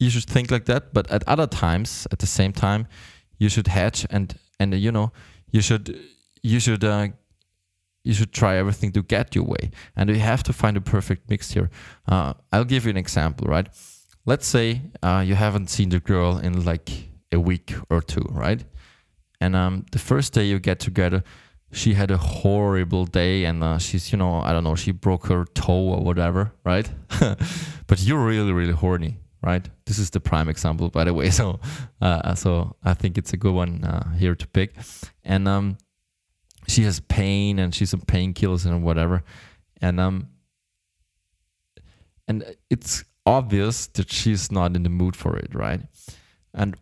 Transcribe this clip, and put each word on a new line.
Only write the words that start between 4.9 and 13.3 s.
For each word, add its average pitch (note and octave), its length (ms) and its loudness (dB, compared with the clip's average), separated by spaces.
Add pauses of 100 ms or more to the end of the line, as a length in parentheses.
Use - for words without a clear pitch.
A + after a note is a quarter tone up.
know, A2 220 0 (380)
you A2 100 4
should, G#2+ 400 0 (420)
you A#2 160 2
should, A2+ 240 0
uh, G#2 260 0 (960)
you A#2 100 0
should G#2 180 0
try F#2+ 240 2
everything G2 360 -2
to G2 100 0
get - 320 -2
your F#2 100 0
way. - 260 -4 (240)
And G2+ 160 2
you G#2+ 80 2
have A2+ 260 2
to - 80 -2
find G#2+ 240 0
a G2 40 -2
perfect - 500 -2
mix - 220 -4
here. F2+ 180 0 (380)
Uh, D#2 260 0 (180)
I'll A2 120 2
give B2 200 0
you A2+ 60 2
an G2 60 0
example, D#2+ 500 -2